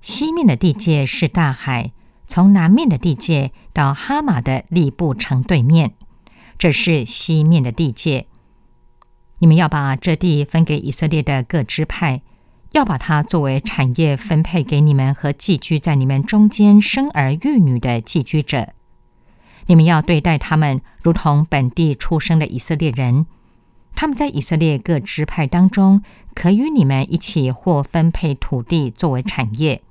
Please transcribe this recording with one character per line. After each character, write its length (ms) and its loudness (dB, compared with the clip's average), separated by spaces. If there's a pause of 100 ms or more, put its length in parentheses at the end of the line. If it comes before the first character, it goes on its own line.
西 320 -4
面 140 0
的 100 4
地 160 0
界 320 -2
是 240 -4
大 240 0
海， 400 -6 (340)
从 280 4
南 160 4
面 180 4
的 80 2
地 180 -2
界 380 -2 (220)
到 180 0
哈 300 -4
马 180 -2
的 300 -4
利 200 2
布 220 -4
城 300 -4
对 180 0
面， 320 2 (680)
这 140 2
是 320 0
西 400 -2
面 180 4
的 80 -2
地 220 -4
界。 340 -4 (1120)
你 80 4
们 80 8
要 140 4
把 260 -2
这 220 -2
地 280 0
分 200 0
给 140 -4
以 120 -8
色 160 -4
列 160 0
的 220 -2
各 180 -2
支 220 -4
派， 380 -4 (500)
要 120 2
把 140 -4
它 240 0
作 200 -2
为 180 -2
产 400 -4
业 160 2
分 260 -2
配 220 -2
给 160 0
你 120 4
们 220 2
和 180 -4
寄 240 -2
居 220 -4
在 160 -2
你 100 0
们 180 0
中 260 2
间 340 6
生 280 -2
儿 220 -2
育 280 0
女 180 2
的 220 -2
寄 240 -4
居 180 -2
者。 300 -6 (920)
你 100 6
们 80 8
要 180 2
对 180 0
待 160 0
他 200 -2
们 240 0 (200)
如 120 2
同 320 2
本 260 0
地 240 0
出 240 -2
生 200 0
的 80 0
以 120 -8
色 160 -4
列 160 -2
人。 360 0 (680)
他 140 -2
们 80 -4
在 120 -2
以 120 -6
色 160 -2
列 220 0
各 200 -2
支 260 -6
派 220 -4
当 240 2
中， 320 4 (320)
可 160 0
与 200 0
你 140 2
们 280 0
一 40 -2
起 360 -2
或 300 -2
分 280 0
配 240 -4
土 280 -4
地 280 -2
作 200 -4
为 120 -2
产 380 -6
业。 300 -2